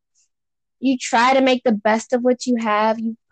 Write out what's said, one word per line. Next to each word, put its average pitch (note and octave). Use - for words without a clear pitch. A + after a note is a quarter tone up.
you B3+
try B3+
to C4+
make B3+
the B3
best G#3+
of A#3+
what B3
you B3
have. A3
You A3+